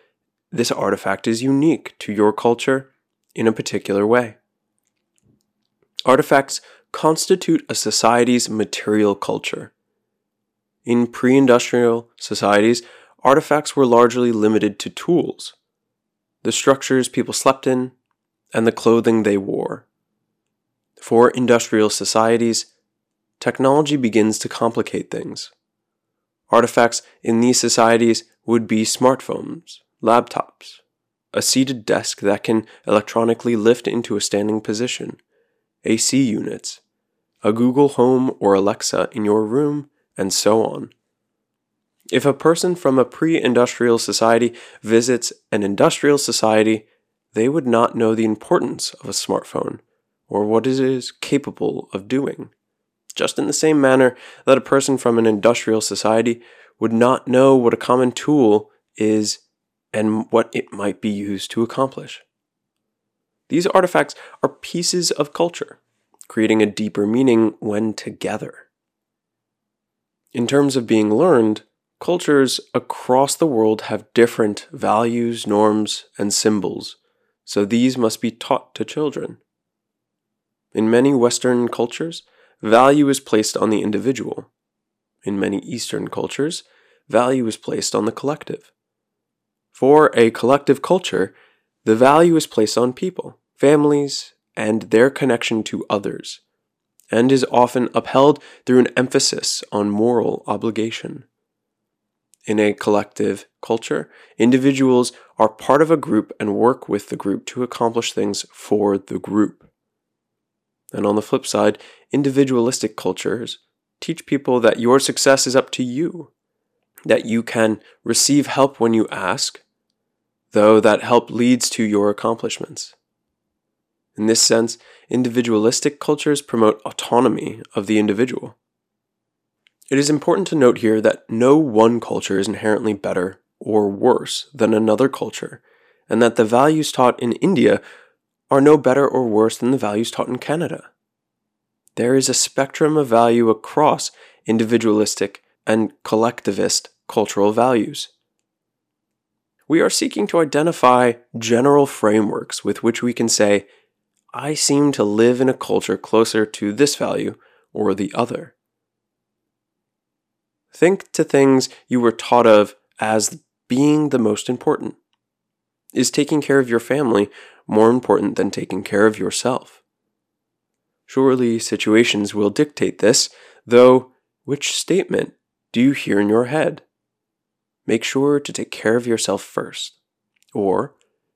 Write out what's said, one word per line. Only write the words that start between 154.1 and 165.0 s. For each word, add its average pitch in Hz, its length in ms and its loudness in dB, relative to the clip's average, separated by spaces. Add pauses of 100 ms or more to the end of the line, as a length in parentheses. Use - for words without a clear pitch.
"I 139 220 -8
seem 143 380 0
to 127 120 0
live 117 380 2
in 131 80 2
a 127 40 0
culture 101 440 -4
closer 110 480 0
to 104 260 -6
this 143 220 0
value 107 400 -6 (400)
or 98 180 -2
the 98 220 -6
other." 120 400 -6 (2250)
Think 190 400 0
to 165 100 -2
things 135 460 2 (180)
you 123 140 -2
were 117 120 2
taught 120 340 2
of 107 300 6 (220)
as 110 440 -4 (240)
being 147 420 0
the 131 100 0
most 107 300 -2
important. 127 480 -4 (960)